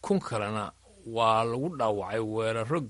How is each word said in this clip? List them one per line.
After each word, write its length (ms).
kun 180
kalena 440
waa 340
lagu 320
dhaawacay 480
weerarro 680